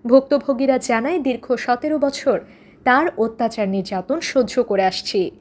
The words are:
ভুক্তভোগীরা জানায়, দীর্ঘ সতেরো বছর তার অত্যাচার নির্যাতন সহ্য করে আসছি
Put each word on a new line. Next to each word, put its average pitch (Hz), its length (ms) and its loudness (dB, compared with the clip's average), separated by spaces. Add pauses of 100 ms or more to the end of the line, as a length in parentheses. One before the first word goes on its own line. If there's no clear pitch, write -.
ভুক্তভোগীরা 262 720 2 (120)
জানায়, 254 300 0
দীর্ঘ 254 260 -4 (200)
সতেরো 302 340 0
বছর 269 380 0 (480)
তার 269 200 4 (120)
অত্যাচার 220 520 -2
নির্যাতন 190 520 -4
সহ্য - 420 0
করে 196 280 0
আসছি - 300 -4 (200)